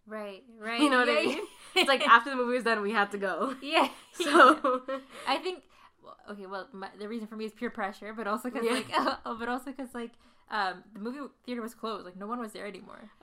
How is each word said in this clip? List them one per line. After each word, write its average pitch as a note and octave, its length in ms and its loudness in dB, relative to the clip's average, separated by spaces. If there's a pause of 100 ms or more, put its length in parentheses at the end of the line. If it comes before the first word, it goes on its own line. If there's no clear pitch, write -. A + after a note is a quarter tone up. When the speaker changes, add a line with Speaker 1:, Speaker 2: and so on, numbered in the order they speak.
Speaker 1:
Right, G#3 440 -12
Speaker 2:
<laughs> A3+ 60 -20
Speaker 1:
right. A3+ 240 -4
Speaker 2:
You D4 80 6
know B3+ 100 4
what A#3+ 100 4
I D4 100 4
Speaker 1:
Yeah, E4 80 2
Speaker 2:
mean? C4+ 100 -2 (380)
Speaker 1:
yeah. F#4 60 6
Speaker 2:
It's E4 80 2
like, C4+ 180 4
after A#3+ 220 8
the C#4 60 -4
movie B3 180 0
was B3 100 0
done, A3 180 2
we G3+ 100 -2
had G3+ 200 2
to G#3 60 -6
go. G3 400 -4
Speaker 1:
<laughs> - 40 -20
Yeah. C#4+ 320 2
Speaker 2:
<laughs> - 200 -20
So C#4+ 680 6 (460)
Speaker 1:
I C4+ 100 2
think, E4 260 -8 (400)
well, - 140 -20 (140)
okay, G3+ 140 -14
well, F#3 280 -10
my, F#3+ 160 -12 (100)
the G3+ 80 -10
reason A3 200 -8
for A3 80 -16
me A3 100 -8
is G#3 80 -10
peer A#3+ 160 -6
pressure, G#3 440 -8
but G#3+ 140 -8
also A#3 220 -2
'cause, A#3+ 140 -4
Speaker 2:
Yeah. A#3 100 2
Speaker 1:
like, B3+ 180 -2
<laughs> C#4+ 340 0
oh, B3 120 -6
but A#3 120 -6
also C4 220 -6
'cause, B3+ 220 -10
like, A#3 180 -10 (380)
um, F#3 340 -4 (100)
the A3 60 -16
movie B3 200 -8 (260)
theater A#3+ 160 -6
was A3+ 120 -10
closed. A3 320 -8
Like, F3+ 120 -16
no G3+ 100 -10
one A#3+ 120 -6
was A3 140 -8
there F#3+ 140 -10
anymore. - 420 -16 (140)